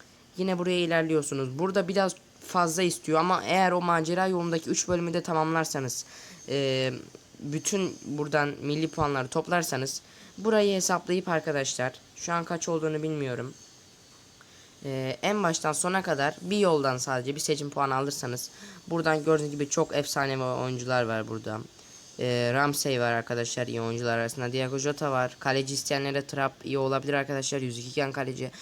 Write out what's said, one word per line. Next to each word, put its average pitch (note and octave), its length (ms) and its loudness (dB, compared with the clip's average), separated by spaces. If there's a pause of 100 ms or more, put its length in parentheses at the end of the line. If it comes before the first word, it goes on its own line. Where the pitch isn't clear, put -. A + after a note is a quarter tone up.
(360)
yine F#3 220 0
buraya F3+ 200 2
ilerliyorsunuz. D#3 800 2
Burada F#3 300 0
biraz F#3+ 280 2 (300)
fazla F3 360 2
istiyor D#3+ 380 2
ama F3+ 260 4
eğer F3+ 260 6
o F3+ 80 2
macera F3 460 2
yolundaki E3+ 440 0
üç - 180 0
bölümü E3+ 260 0
de E3+ 80 2
tamamlarsanız, D#3 840 0 (440)
e, C3 440 2 (480)
bütün D#3+ 640 -2
buradan D3 580 0
milli D3 260 0
puanları C#3+ 400 0
toplarsanız D#3 720 0 (360)
burayı G#3 360 4
hesaplayıp F3+ 540 0
arkadaşlar, C#3+ 640 0 (240)
şu - 160 -6
an E3+ 120 0
kaç E3+ 240 -4
olduğunu D#3 340 0
bilmiyorum. C3+ 520 -4 (1300)
Ee, C3 360 -4
en G#3 200 2
baştan D#3+ 300 0
sona F3+ 300 0
kadar D3+ 380 0
bir F#3 180 0
yoldan D3 380 4
sadece B2+ 380 -2
bir D3+ 60 -6
seçim D3 300 -2
puanı C#3 240 0
alırsanız C3+ 560 -4 (360)
buradan D#3 380 2
gördüğünüz D3+ 260 4
gibi C#3+ 180 -2
çok D#3 260 0
efsane C3+ 500 0
oyuncular B2+ 580 0
var A2+ 260 0
burada. A2 320 -6 (600)
Ee, A#2+ 340 2
Ramsey C#3 460 2
var A#2+ 120 2
arkadaşlar A#2 540 -2
iyi A#2 140 -4
oyuncular A#2 380 0
arasında. A#2+ 340 -4
Diego C3 260 -2
Jota C#3+ 320 -2
var. B2+ 280 0
Kaleci C3+ 360 0
isteyenlere C#3 520 -2
Trapp C3+ 400 -2
iyi C#3 120 0
olabilir C3+ 360 0
arkadaşlar. C#3 440 -2
Yüz B2 200 -4
iki B2 160 -10
gen C#3 180 0
kaleci. C3 380 -4 (100)